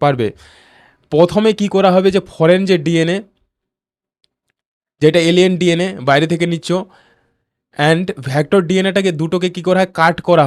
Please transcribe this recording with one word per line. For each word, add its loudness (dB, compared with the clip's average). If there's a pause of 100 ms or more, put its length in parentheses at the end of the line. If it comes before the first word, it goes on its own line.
পারবে। 0 (840)
প্রথমে 2
কি -4
করা 2
হবে 2
যে 0 (120)
ফরেন 2 (100)
যে 2
ডিএনএ, -2 (1900)
যেটা 4
এলিয়েন 2
ডিএনএ 0 (200)
বাইরে 2
থেকে -2
নিচ্ছ, -6 (1080)
and -2 (160)
ভেক্টর 0
ডিএনএটাকে -2
দুটোকে -4
কি -12
করা 0
হয়? -2
কাট 0
করা 2